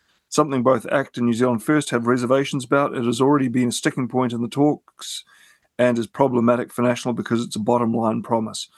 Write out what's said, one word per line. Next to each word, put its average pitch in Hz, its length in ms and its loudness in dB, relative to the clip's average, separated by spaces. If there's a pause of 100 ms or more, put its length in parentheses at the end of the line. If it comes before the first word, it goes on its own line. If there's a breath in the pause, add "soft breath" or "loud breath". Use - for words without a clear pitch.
(280)
something 139 340 0
both 123 260 2
act - 300 -2
and 120 100 0
New 120 60 2
Zealand 117 300 2
First 151 280 0
have 117 140 0
reservations 127 600 0
about. 139 320 0
It 120 80 -4
has 120 160 0
already 135 260 4
been 123 220 0
a - 20 -2
sticking 135 380 -4
point 123 240 -2
in 117 80 -6
the 117 80 -4
talks - 760 -2 (560 soft breath)
and 120 180 2
is 113 80 -2
problematic 123 680 0
for - 80 -4
National 120 320 0
because 113 280 -2
it's - 140 -8
a 113 40 -6
bottom 117 340 0
line 113 300 -2
promise. 110 440 -4 (100)